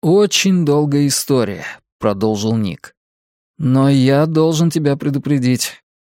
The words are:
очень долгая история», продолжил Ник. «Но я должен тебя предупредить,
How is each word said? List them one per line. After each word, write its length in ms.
очень 640
долгая 440
история», 580
продолжил 580
Ник. 380
«Но 300
я 380
должен 440
тебя 260
предупредить, 880